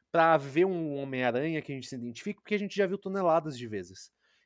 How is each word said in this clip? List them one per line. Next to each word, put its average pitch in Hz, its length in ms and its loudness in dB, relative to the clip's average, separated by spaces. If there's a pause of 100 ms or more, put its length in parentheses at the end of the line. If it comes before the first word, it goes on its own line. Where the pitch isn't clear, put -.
(120)
pra 165 240 6
ver 143 300 2
um 165 300 -2
Homem-Aranha 135 640 0
que 143 100 -10
a 139 40 -6
gente 127 120 -10
se - 60 -12
identifique, 120 480 -8
porque - 140 -2
a 202 40 0
gente 202 160 -6
já 196 120 2
viu 190 100 -4
toneladas 170 580 0
de 120 120 -10
vezes. 98 440 -10 (340)